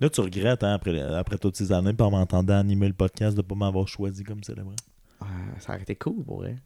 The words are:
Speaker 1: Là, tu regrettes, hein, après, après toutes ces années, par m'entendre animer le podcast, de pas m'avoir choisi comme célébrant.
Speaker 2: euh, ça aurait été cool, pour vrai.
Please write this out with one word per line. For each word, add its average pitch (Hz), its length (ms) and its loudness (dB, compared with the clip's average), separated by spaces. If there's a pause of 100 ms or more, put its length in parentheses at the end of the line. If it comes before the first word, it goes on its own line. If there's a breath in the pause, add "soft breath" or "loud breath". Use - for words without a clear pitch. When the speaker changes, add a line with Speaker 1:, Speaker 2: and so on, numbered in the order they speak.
Speaker 1:
Là, 143 80 4
tu 151 140 0
regrettes, 98 420 2
hein, 104 100 4
après, 87 260 0
après 80 380 -2
toutes 98 180 0
ces 98 160 0
années, 92 200 4
par 110 200 4
m'entendre 92 420 4
animer 101 320 4
le 98 80 2
podcast, 101 420 0
de 104 60 0
pas 95 140 -4
m'avoir 98 320 0
choisi 98 360 -6
comme 104 180 -10
célébrant. 98 300 -12 (480)
Speaker 2:
euh, - 40 -10 (340)
ça - 160 -12
aurait 95 80 -10
été 98 140 -6
cool, 180 280 -6
pour 101 140 -10
vrai. 95 280 -8